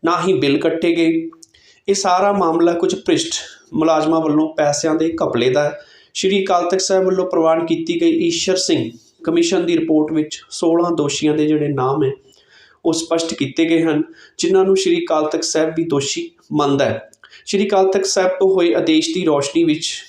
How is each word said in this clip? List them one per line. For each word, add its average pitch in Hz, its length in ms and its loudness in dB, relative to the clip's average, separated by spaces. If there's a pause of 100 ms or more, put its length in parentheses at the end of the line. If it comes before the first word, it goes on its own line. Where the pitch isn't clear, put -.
ਨਾ 170 180 0
ਹੀ 185 120 2
ਬਿੱਲ 139 260 2
ਕੱਟੇ 165 360 0
ਗਏ। 165 340 0 (580)
ਇਹ 196 80 2
ਸਾਰਾ 196 360 2
ਮਾਮਲਾ 170 420 2
ਕੁਝ 185 220 0
ਭ੍ਰਿਸ਼ਟ - 380 -2 (400)
ਮੁਲਾਜ਼ਮਾਂ 156 480 2
ਵੱਲੋਂ 156 340 0
ਪੈਸਿਆਂ 156 400 0
ਦੇ 160 160 -2 (120)
ਘਪਲੇ 123 260 0
ਦਾ 147 140 2
ਹੈ। 147 160 -4 (360)
ਸ਼੍ਰੀ 190 280 0
ਅਕਾਲ 175 260 0
ਤਖਤ 185 120 0
ਸਾਹਿਬ 190 240 0
ਵੱਲੋਂ 185 200 0
ਪ੍ਰਵਾਨ 165 400 2
ਕੀਤੀ 165 360 -2
ਗਈ 165 160 2 (100)
ਈਸ਼ਰ 185 280 -2
ਸਿੰਘ 165 340 -2 (340)
ਕਮਿਸ਼ਨ 170 420 0
ਦੀ 170 120 0
ਰਿਪੋਰਟ 156 360 0
ਵਿੱਚ 151 260 -4 (100)
ਸੋਲਾਂ 170 420 0
ਦੋਸ਼ੀਆਂ 151 440 0
ਦੇ 151 120 0
ਜਿਹੜੇ 151 200 0
ਨਾਮ 139 360 -2
ਹੈ 135 80 0 (760)
ਉਹ 165 80 2
ਸਪਸ਼ਟ 165 400 -2
ਕੀਤੇ 165 320 -2
ਗਏ 165 180 2
ਹਨ, 156 200 0 (360)
ਜਿਨ੍ਹਾਂ 190 260 2
ਨੂੰ 190 120 4
ਸ਼੍ਰੀ 175 200 2
ਅਕਾਲ 156 320 -2
ਤਖਤ 160 140 -4
ਸਾਹਿਬ 160 340 -2
ਵੀ 165 80 -2
ਦੋਸ਼ੀ 147 440 -4 (220)
ਮੰਨਦਾ 143 340 0
ਹੈ। 110 240 -4 (360)
ਸ਼੍ਰੀ 202 220 0
ਅਕਾਲ 190 240 2
ਤਖਤ 190 140 0
ਸਾਹਿਬ 185 340 0
ਤੋਂ 190 100 4
ਹੋਏ 175 260 2
ਆਦੇਸ਼ 160 380 2
ਦੀ 185 120 -4
ਰੋਸ਼ਨੀ 147 380 0
ਵਿੱਚ 156 220 0 (240)